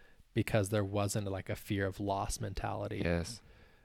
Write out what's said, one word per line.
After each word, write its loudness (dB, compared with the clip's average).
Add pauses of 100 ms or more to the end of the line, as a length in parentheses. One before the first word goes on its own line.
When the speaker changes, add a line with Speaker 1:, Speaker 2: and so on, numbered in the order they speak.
(340)
Speaker 1:
because 4
there 4
wasn't, 0
like, -4
a -2
fear 0
of -4
loss 0
mentality. -4
Speaker 2:
Yes. 0 (440)